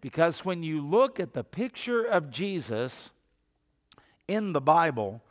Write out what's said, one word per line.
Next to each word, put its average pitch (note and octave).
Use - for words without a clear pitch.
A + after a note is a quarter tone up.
Because D#3+
when F3
you D#3
look A3+
at -
the A#2+
picture A#3+
of F#3
Jesus B2+
in G3+
the C#3+
Bible, C3